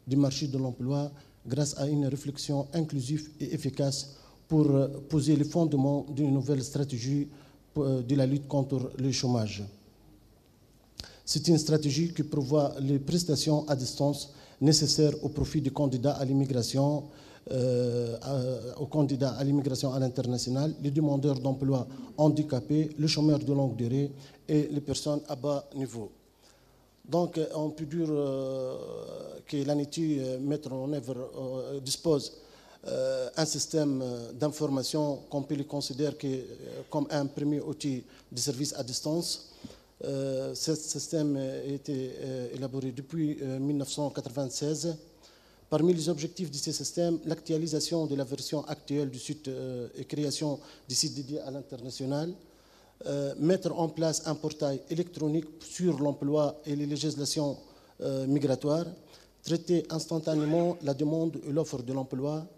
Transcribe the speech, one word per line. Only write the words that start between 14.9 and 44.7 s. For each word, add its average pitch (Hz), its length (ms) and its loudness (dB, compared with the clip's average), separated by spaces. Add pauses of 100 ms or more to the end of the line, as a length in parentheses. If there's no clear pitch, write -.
au 127 60 -2
profit 143 320 0
des 135 80 0
candidats 135 480 2
à 139 80 -2
l'immigration, 135 800 2 (460)
euh, 123 720 2
à, 127 600 -4
aux 131 60 -2
candidats 135 440 2
à 139 140 -2
l'immigration 135 480 2
à 135 60 0
l'international, 127 840 0
les 139 100 0
demandeurs 139 480 4
d'emploi 135 480 0 (300)
handicapés, 151 800 4
les 151 100 0
chômeurs 151 320 4
de 127 140 0
longue 135 240 2
durée 131 340 0 (380)
et 151 200 4
les 147 120 -2
personnes 143 480 -2
à 147 80 -6
bas 143 360 -2
niveau. 117 380 -6 (960)
Donc, 165 320 0
euh, 156 160 0
on 151 160 -2
peut 151 140 -8
dire, 160 220 -2
euh, 135 720 -2 (720)
que 151 180 -4
l'aniti, 147 540 0
euh, 131 200 -4
mettre 143 320 -4
en 131 220 -4
œuvre, 127 420 -6
euh, 131 440 -6
dispose, 135 540 0 (520)
euh, 131 500 -2
un 160 100 4
système, 147 580 2
euh, 120 300 -6
d'information 143 840 0 (100)
qu'on 143 140 -2
peut 151 140 -4
le 139 80 -2
considérer 139 500 -2
que, - 140 -6
euh, 131 600 -6
comme 151 220 0
un 143 160 2
premier 147 360 0
outil 139 420 -4 (280)
de 123 80 -6
service 139 380 -2
à 135 60 -4
distance. 151 720 -4 (500)
Euh, 135 500 -2
ce 156 220 0
système 151 600 0
a 135 280 -4
été, 139 560 -4
euh, 131 340 -6
élaboré 131 380 -4
depuis, 147 500 -2
euh, 135 160 -4
mille 143 200 0
neuf 135 120 -2
cent 143 220 -2
quatre-vingt-seize. 143 840 -2 (720)